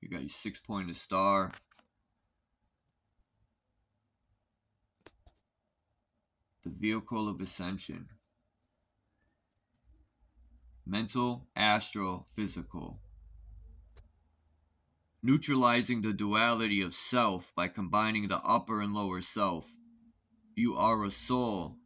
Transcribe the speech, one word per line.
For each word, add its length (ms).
You 80
got 140
your 80
six-pointed 640
star. 560
The 60
vehicle 580
of 120
ascension. 680
Mental, 680
astral, 720
physical. 680
Neutralizing 760
the 140
duality 680
of 140
self 600
by 140
combining 600
the 100
upper 420
and 140
lower 260
self. 560
You 220
are 280
a 60
soul 760